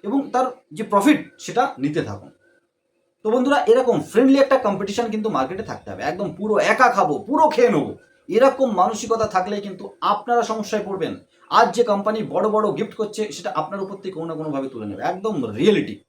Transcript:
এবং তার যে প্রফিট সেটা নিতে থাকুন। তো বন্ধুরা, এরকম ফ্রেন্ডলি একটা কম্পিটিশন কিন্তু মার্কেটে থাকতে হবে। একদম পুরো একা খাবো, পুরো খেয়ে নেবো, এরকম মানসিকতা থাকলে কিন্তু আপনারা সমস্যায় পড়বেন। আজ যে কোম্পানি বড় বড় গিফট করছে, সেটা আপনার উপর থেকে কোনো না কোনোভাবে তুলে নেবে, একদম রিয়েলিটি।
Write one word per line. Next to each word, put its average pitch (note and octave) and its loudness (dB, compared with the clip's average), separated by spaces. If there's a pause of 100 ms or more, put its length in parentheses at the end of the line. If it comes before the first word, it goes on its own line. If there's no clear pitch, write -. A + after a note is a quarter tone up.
এবং A#3 -2
তার B3+ 0 (260)
যে E3 -8
প্রফিট G#3 2
সেটা A3+ -2
নিতে D3 -2
থাকুন। G2+ -10 (920)
তো G#3+ -2
বন্ধুরা, C4 2
এরকম A#3 4
ফ্রেন্ডলি C4+ 4
একটা C#4 6
কম্পিটিশন G#3 -2
কিন্তু A3 -2
মার্কেটে D3+ -2
থাকতে - -12
হবে। - -10
একদম F3 -4
পুরো G#3 -2
একা G#3+ 4
খাবো, F#3+ 0
পুরো D4+ 2
খেয়ে A#3+ 4
নেবো, C#3+ 0 (320)
এরকম C4 4
মানসিকতা G#3+ 0
থাকলে G3 -2
কিন্তু G3 -12 (120)
আপনারা G#3 0
সমস্যায় G#3+ -4
পড়বেন। E3 -6 (340)
আজ A3 4
যে A#3+ 4
কোম্পানি G#3+ -2
বড় G3 -2
বড় G#3+ 0
গিফট G#3+ -6
করছে, G#3 -6
সেটা F3+ -10
আপনার D#3 -4
উপর F#3+ -8
থেকে F#3 -12
কোনো D#3+ -10
না E3 -8
কোনোভাবে C#3+ -6
তুলে A2 -12
নেবে, G2+ -8
একদম F3+ -4
রিয়েলিটি। B2 0